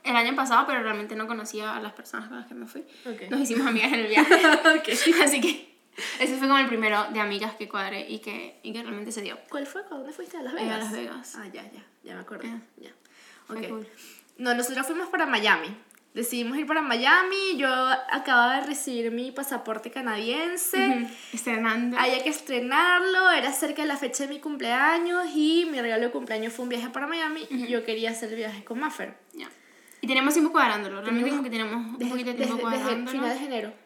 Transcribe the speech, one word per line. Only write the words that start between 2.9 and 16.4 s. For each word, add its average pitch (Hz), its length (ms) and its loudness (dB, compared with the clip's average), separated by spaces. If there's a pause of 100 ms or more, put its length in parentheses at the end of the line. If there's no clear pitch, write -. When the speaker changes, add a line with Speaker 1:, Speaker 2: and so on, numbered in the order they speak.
Speaker 2:
Ok. 202 240 -10
Speaker 1:
Nos 262 120 0
hicimos 247 260 0
amigas 226 260 2
en 240 60 2
el 220 80 0
viaje. 302 260 6
Speaker 2:
<laughs> 320 420 8
Ok. 311 140 -2 (340)
Speaker 1:
Así 277 160 4
que - 360 -2 (440)
ese 254 180 2
fue 269 100 0
como 277 120 8
el 254 80 4
primero 214 460 2
de 220 60 -2
amigas 208 360 -2
que 208 140 -12
cuadré 196 400 -6
y 214 100 -8
que, - 440 -12
y - 100 -10
que 117 80 -8
realmente 208 300 -10
se 214 100 -8
dio. 185 160 -10 (120)
Speaker 2:
¿Cuál 277 180 -6
fue? 392 160 -10
¿A - 120 -18
dónde 269 180 -12
fuiste? 359 240 -14
¿A 302 40 -10
Las 254 140 -8
Speaker 1:
Eh, - 20 -6
a 220 60 -4
Speaker 2:
Vegas? 220 160 -4
Speaker 1:
Las 214 120 -6
Vegas. 240 460 -10
Speaker 2:
Ah, 214 160 -14
ya, - 80 -14 (100)
ya, - 140 -20 (180)
ya - 120 -16
me 180 60 -14
acordé, 208 260 -14
Speaker 1:
Eh. 233 120 -10 (180)
Speaker 2:
ya. - 120 -20 (560)
Speaker 1:
Fue 226 140 -12
Speaker 2:
Ok. 202 100 -8
Speaker 1:
cool. 220 180 -10 (520)
Speaker 2:
No, 240 160 2
nosotros 254 320 -2
fuimos 339 220 -4
para 320 180 0
Miami. 202 400 2 (460)
Decidimos 240 440 -4